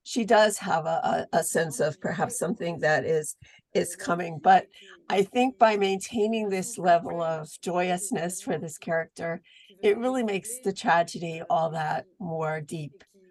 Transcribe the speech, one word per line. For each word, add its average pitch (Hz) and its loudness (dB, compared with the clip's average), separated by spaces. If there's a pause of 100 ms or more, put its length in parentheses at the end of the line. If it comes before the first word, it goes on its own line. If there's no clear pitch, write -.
she 233 -2
does 214 6
have 160 -2
a, - 0
a, 170 2
a 165 4
sense 156 -2
of 151 -2
perhaps 160 -4
something 170 -4
that 151 2
is, 156 0 (400)
is - -2
coming. 170 -4
But 185 6 (420)
I 196 4
think 254 0
by 214 8
maintaining 208 0
this 190 -4
level 170 2
of 160 -4 (140)
joyousness 180 -2
for 175 -4
this 165 -10
character, 165 -6 (400)
it 214 4
really 254 -2
makes 208 -4
the 196 -2
tragedy 170 0
all 165 0
that 156 -4 (120)
more 160 -4
deep, 151 -12 (260)